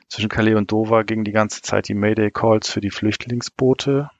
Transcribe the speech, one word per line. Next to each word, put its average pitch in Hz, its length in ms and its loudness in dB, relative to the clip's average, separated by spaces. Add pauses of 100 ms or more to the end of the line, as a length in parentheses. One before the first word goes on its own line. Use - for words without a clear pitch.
zwischen 104 200 -4
Calais 110 260 2
und 104 160 0
Dover 110 320 2
ging 110 200 -2
die 104 80 -4
ganze 107 320 0
Zeit - 240 -2
die 104 80 -4
Mayday-Calls 107 720 2
für 107 120 -4
die 101 100 -2
Flüchtlingsboote. 127 1300 -2